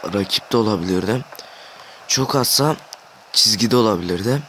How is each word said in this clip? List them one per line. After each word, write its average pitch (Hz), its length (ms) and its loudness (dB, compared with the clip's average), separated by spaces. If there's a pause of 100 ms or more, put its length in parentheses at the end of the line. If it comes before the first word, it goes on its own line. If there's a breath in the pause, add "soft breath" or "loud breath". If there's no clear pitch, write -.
(140)
rakipte - 440 -2
olabilirdi. 98 640 0 (840 loud breath)
Çok - 280 -2
atsa 139 400 2 (580)
çizgide 110 420 2
olabilirdi. 104 720 2